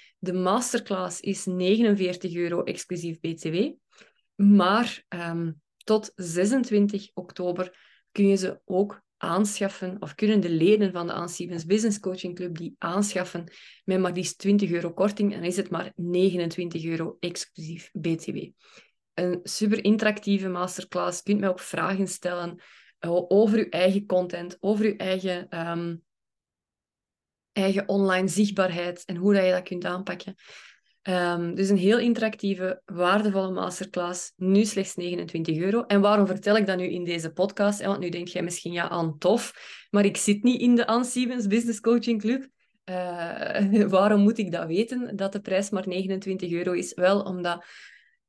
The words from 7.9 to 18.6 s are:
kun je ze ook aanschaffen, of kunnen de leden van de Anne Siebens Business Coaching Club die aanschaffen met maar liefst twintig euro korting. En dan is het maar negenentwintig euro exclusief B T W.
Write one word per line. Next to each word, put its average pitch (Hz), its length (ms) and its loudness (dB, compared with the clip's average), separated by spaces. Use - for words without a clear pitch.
kun 202 160 4
je 196 80 6
ze 185 280 -4
ook 202 380 -2
aanschaffen, 190 840 -2
of 160 140 -10
kunnen 214 260 2
de 175 100 0
leden 185 420 4
van 175 140 -4
de 170 60 -4
Anne 170 160 -6
Siebens 170 360 -8
Business 208 360 0
Coaching 185 340 -6
Club 175 220 -8
die 165 220 -10
aanschaffen 180 720 -4
met 185 160 0
maar 180 120 0
liefst 170 260 -6
twintig 202 320 4
euro 170 220 -2
korting. 202 400 0
En - 60 -8
dan 170 100 -4
is 185 80 -2
het 196 140 -4
maar 170 240 -6
negenentwintig 175 880 -2
euro 165 360 -6
exclusief 165 720 -10
B 160 60 -4
T 165 200 -2
W. - 100 -8